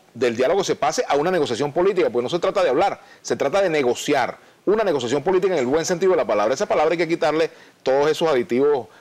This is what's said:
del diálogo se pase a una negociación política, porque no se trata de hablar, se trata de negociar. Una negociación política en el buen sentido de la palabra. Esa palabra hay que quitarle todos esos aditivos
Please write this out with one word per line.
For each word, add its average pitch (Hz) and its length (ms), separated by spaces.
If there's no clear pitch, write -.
del 117 240
diálogo 156 260
se 156 140
pase 160 320
a 147 80
una 156 140
negociación 139 420
política, 175 380
porque 120 120
no 123 60
se 165 100
trata - 240
de 175 60
hablar, 156 320
se 123 140
trata 165 260
de 185 80
negociar. 131 680
Una 214 180
negociación 139 380
política 185 320
en 156 40
el 120 80
buen 151 200
sentido 185 260
de 165 60
la 120 80
palabra. 107 260
Esa 202 140
palabra 170 260
hay 165 60
que 170 100
quitarle 160 420
todos 143 280
esos 160 180
aditivos 127 600